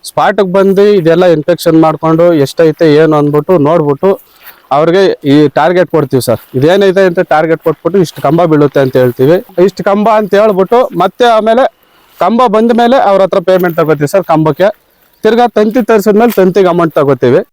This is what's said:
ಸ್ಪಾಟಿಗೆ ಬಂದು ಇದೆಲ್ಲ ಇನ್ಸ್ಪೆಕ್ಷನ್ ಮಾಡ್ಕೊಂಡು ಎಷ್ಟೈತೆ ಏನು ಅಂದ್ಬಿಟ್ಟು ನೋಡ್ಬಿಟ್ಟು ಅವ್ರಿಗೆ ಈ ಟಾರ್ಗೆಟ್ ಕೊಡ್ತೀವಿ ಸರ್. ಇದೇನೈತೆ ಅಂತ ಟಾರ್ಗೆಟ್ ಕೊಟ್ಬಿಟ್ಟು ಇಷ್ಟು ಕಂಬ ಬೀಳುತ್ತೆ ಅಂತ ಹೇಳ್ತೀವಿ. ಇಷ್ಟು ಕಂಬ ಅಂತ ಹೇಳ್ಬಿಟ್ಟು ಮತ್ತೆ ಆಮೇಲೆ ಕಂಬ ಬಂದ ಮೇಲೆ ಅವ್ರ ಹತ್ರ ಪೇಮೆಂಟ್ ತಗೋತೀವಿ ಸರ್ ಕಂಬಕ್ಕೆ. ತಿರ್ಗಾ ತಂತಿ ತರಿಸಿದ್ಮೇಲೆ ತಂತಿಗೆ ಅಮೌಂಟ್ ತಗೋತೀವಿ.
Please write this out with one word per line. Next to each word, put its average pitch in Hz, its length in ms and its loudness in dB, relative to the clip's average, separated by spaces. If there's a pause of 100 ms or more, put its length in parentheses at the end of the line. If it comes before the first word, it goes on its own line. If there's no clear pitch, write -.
ಸ್ಪಾಟಿಗೆ 185 480 -2
ಬಂದು 196 300 2
ಇದೆಲ್ಲ 180 420 2
ಇನ್ಸ್ಪೆಕ್ಷನ್ 160 580 0
ಮಾಡ್ಕೊಂಡು 160 500 0
ಎಷ್ಟೈತೆ 156 600 0
ಏನು 156 220 2
ಅಂದ್ಬಿಟ್ಟು 147 420 -2
ನೋಡ್ಬಿಟ್ಟು 151 600 -2 (500)
ಅವ್ರಿಗೆ 165 540 0
ಈ 143 240 2
ಟಾರ್ಗೆಟ್ 170 420 0
ಕೊಡ್ತೀವಿ 139 320 -2
ಸರ್. - 340 -6
ಇದೇನೈತೆ 185 440 0
ಅಂತ 185 180 0
ಟಾರ್ಗೆಟ್ 160 440 -2
ಕೊಟ್ಬಿಟ್ಟು 170 380 -2
ಇಷ್ಟು 147 220 -6
ಕಂಬ 165 220 0
ಬೀಳುತ್ತೆ 147 360 0
ಅಂತ 135 160 -2
ಹೇಳ್ತೀವಿ. 135 680 0
ಇಷ್ಟು 190 200 -4
ಕಂಬ 208 260 0
ಅಂತ 214 240 -2
ಹೇಳ್ಬಿಟ್ಟು 208 640 0
ಮತ್ತೆ 196 260 -2
ಆಮೇಲೆ 226 600 0 (360)
ಕಂಬ 220 260 0
ಬಂದ 220 300 0
ಮೇಲೆ 240 200 2
ಅವ್ರ 196 260 2
ಹತ್ರ 190 160 -2
ಪೇಮೆಂಟ್ 180 380 -2
ತಗೋತೀವಿ 151 320 -2
ಸರ್ 190 160 -2
ಕಂಬಕ್ಕೆ. 156 400 0 (580)
ತಿರ್ಗಾ 226 240 2
ತಂತಿ 220 360 -2
ತರಿಸಿದ್ಮೇಲೆ 220 500 0
ತಂತಿಗೆ 190 360 0
ಅಮೌಂಟ್ 170 260 -2
ತಗೋತೀವಿ. 135 440 0 (140)